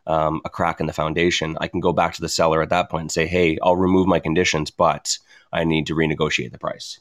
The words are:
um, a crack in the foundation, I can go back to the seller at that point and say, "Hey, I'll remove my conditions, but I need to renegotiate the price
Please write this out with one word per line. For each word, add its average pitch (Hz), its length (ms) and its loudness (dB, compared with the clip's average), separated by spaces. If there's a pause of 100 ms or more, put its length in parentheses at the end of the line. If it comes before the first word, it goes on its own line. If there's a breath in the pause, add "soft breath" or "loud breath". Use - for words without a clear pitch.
um, 78 380 0
a - 60 -10
crack 82 300 -2
in 80 60 -2
the 73 60 -4
foundation, 80 680 0
I 80 80 -4
can 90 120 -6
go 90 140 2
back 85 200 0
to - 60 -16
the 85 80 -6
seller 80 320 2
at 80 80 0
that 87 220 0
point 82 120 -4
and 78 100 -8
say, 82 140 0
"Hey, 87 360 2
I'll 90 140 4
remove 92 300 4
my 85 140 4
conditions, 80 500 0
but 78 460 0 (360 soft breath)
I 85 120 0
need 78 220 2
to 80 80 -4
renegotiate 78 580 0
the - 60 -18
price - 420 -10